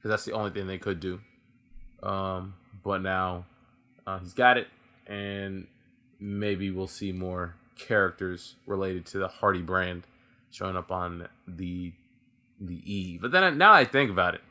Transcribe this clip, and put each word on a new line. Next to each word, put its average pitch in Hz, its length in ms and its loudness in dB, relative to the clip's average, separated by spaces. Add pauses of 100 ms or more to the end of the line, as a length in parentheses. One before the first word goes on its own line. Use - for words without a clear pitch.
'cause 107 80 -4
that's 107 140 0
the - 80 -8
only 104 180 -2
thing 98 160 -6
they 95 120 -6
could 92 220 -4
do. 92 200 -6 (800)
Um, 95 520 -6 (280)
but 98 200 -2
now, 92 440 -2 (600)
uh, 95 120 -6
he's 90 160 -14
got 123 240 6
it, - 100 -6 (380)
and 98 600 -8 (520)
maybe 101 520 -2
we'll 92 160 -4
see 98 260 -6
more 90 440 -6 (200)
characters 92 800 0 (100)
related 95 400 -4
to - 120 -8
the 92 100 -2
Hardy 95 340 2
brand 90 440 -2 (440)
showing 95 260 -6
up 90 140 -6
on 87 380 -6 (180)
the, 90 460 -8 (680)
the 90 320 -10
E. 92 260 -6
But 120 120 -6
then 185 120 6
I, 190 80 4
now 175 220 8
I 156 120 10
think 131 260 2
about 90 240 2
it - 160 -14